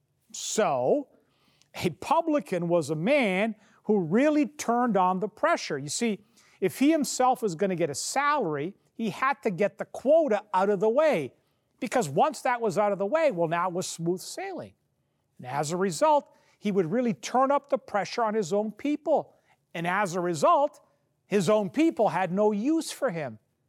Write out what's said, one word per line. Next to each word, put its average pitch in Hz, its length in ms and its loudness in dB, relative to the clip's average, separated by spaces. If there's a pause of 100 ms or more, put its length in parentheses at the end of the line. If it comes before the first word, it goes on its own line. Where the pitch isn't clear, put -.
(320)
So, 180 760 0 (760)
a 175 60 0
publican 277 760 0
was 170 200 2
a 156 60 -4
man 208 640 0 (280)
who 214 160 2
really 269 460 2
turned 240 500 0
on 185 240 2
the 190 80 -4
pressure. 294 480 -2
You 143 140 -8
see, 220 300 -4 (400)
if - 180 -2
he 277 120 4
himself 254 520 2
was 202 120 -2
gonna 190 200 0
get 165 140 0
a 139 60 -8
salary, 208 800 -2 (200)
he 226 140 -4
had 262 360 -2
to 226 60 -2
get 190 280 -2
the 190 80 -10
quota 277 560 2 (100)
out 190 160 2
of 208 100 2
the 214 120 2
way, 233 420 2 (480)
because 247 260 0
once 214 360 0
that 247 180 0
was 208 160 -2
out 208 160 2
of 190 60 -2
the 196 80 -2
way, 302 240 2
well, 170 180 0
now 175 200 0
it 180 40 -6
was 175 140 -4
smooth 170 340 -4
sailing. 320 540 -12 (640)
And 127 80 -16
as 143 260 -4
a 180 60 -2
result, 277 520 2 (280)
he 208 120 -4
would 180 200 0
really 233 240 0
turn 262 360 0
up 277 200 -2
the 262 80 0
pressure - 440 -4
on 214 120 0
his 196 180 -4
own 208 200 -2
people. 285 600 -2 (400)
And 170 140 -6
as 185 300 0
a 185 40 -2
result, 277 600 2 (460)
his 185 220 0
own 208 220 2
people 262 400 2
had 175 200 -2
no 208 220 2
use 285 400 -2
for - 160 -4
him. 147 300 -8 (300)